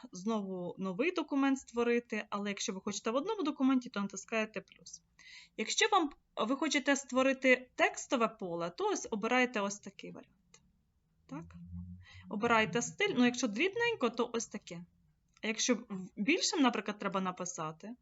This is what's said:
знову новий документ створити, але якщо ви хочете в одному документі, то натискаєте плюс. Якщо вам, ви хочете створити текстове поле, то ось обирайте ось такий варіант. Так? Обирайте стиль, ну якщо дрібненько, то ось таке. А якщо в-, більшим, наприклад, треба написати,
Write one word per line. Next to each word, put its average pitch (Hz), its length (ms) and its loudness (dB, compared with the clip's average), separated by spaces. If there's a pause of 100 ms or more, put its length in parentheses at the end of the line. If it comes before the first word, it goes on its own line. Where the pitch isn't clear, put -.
(120)
знову 190 680 -4
новий 190 340 -2
документ 277 480 2
створити, 233 680 0
але 202 200 -4
якщо 202 240 -4
ви 185 80 -8
хочете 208 300 -4
в 233 40 0
одному 381 280 -2
документі, 262 460 2
то 202 120 -4
натискаєте 214 600 -4
плюс. - 400 -20 (560)
Якщо 165 340 2
вам, 349 200 4 (240)
ви 226 200 0
хочете 285 400 2
створити 262 800 2
текстове 269 520 2
поле, 170 420 -4
то 381 180 -2
ось 381 240 -2
обирайте 233 500 2
ось 196 180 -4
такий - 320 -16
варіант. - 500 -20 (680)
Так? - 280 -12 (720)
Обирайте 220 520 2
стиль, 392 360 0
ну 247 80 8
якщо 247 220 2
дрібненько, 370 640 0
то 233 240 -2
ось 233 140 -4
таке. 175 360 -12 (580)
А 208 60 -4
якщо 226 280 2
в-, 190 400 -8
більшим, 359 460 2
наприклад, 214 380 2
треба 196 220 0
написати, 180 800 -6